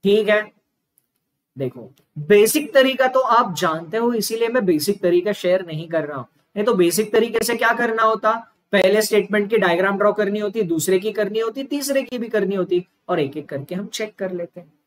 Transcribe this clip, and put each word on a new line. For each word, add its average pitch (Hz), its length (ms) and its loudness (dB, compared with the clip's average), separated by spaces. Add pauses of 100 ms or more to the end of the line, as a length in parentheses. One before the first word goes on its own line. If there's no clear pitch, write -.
ठीक 202 240 4
है, 208 140 2 (1120)
देखो 127 340 -8 (280)
बेसिक 208 560 2
तरीका 262 340 4
तो 254 120 2
आप 240 360 2
जानते 165 400 -4
हो, 233 160 0
इसीलिए 226 360 -2
मैं 240 180 0
बेसिक 180 360 0
तरीका 180 300 2
शेयर 185 340 0
नहीं 160 220 -8
कर 160 180 -2
रहा 147 120 -10
हूं। 123 60 -10 (320)
नहीं 208 80 -2
तो 220 100 2
बेसिक 180 380 2
तरीके 226 320 2
से 233 120 -2
क्या 233 180 2
करना 226 280 -2
होता, 220 300 2 (400)
पहले 202 300 4
स्टेटमेंट 208 480 0
की 226 60 2
डायग्राम 190 420 2
ड्रॉ 208 140 4
करनी 208 260 -2
होती, 208 240 -2
दूसरे 175 360 0
की 208 140 -4
करनी 214 280 -2
होती, 226 240 -4
तीसरे 277 380 -2
की 247 160 -8
भी 233 100 -6
करनी 202 260 0
होती, 180 300 0 (240)
और 170 120 0
एक 139 160 -4
एक 147 120 -10
करके 143 260 -10
हम 196 140 -8
चेक 214 260 -10
कर 185 180 -8
लेते 175 280 -10
हैं। 156 120 -20 (140)